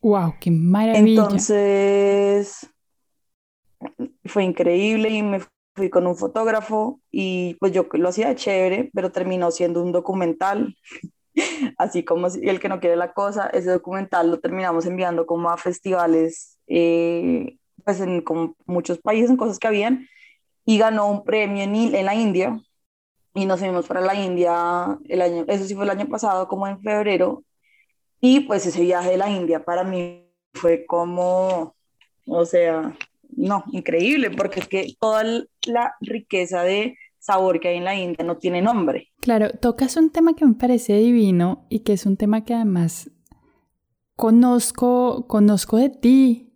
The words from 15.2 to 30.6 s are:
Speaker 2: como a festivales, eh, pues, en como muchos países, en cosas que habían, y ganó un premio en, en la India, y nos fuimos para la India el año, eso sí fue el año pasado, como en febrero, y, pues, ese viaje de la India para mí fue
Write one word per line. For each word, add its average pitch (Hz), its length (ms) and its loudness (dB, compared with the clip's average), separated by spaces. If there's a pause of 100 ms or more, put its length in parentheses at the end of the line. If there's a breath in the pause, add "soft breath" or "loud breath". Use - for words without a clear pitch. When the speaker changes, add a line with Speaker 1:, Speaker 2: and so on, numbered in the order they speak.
Speaker 2:
como 170 240 -2
a 170 80 -2
festivales, 170 1080 -2
eh, 170 920 0 (260)
pues, 190 160 -2
en 180 220 -2
como 165 340 -4 (120)
muchos 175 320 -4
países, 226 320 2
en 254 60 4
cosas 220 200 -4
que 226 100 -4
habían, 220 400 0 (580 loud breath)
y 220 120 4
ganó 214 320 2
un 202 140 -4
premio 202 400 -2
en, 202 120 -2
en 220 300 0
la 196 80 -2
India, 185 480 0 (720)
y 190 140 -4
nos 185 120 0
fuimos 180 280 -4
para 185 140 -4
la 190 120 0
India 175 840 -2 (100)
el 180 140 0
año, 170 240 -2
eso 196 180 -2
sí 196 80 -8
fue 196 120 -6
el 202 40 -2
año 196 180 -4
pasado, 190 400 -2
como 196 200 -6
en 196 120 -10
febrero, 208 640 -2 (800)
y, 254 200 6
pues, 202 240 -2
ese 170 160 -2
viaje 180 300 2
de 185 60 2
la 202 120 0
India 165 340 -2
para 175 200 -2
mí 180 420 -6 (280)
fue 165 320 0